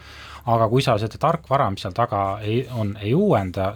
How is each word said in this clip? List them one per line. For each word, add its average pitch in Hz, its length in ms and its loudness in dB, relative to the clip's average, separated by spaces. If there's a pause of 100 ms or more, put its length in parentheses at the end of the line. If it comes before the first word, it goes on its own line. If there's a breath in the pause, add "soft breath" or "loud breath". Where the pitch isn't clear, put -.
(540 loud breath)
aga 113 160 6
kui 127 140 4
sa 120 180 2
seda 110 200 -6
tarkvara, 139 520 2
mis - 120 -8
seal 92 100 -8
taga 110 280 0 (200)
ei, 110 200 0 (120)
on, 104 260 -2
ei 104 140 0
uuenda, 101 600 0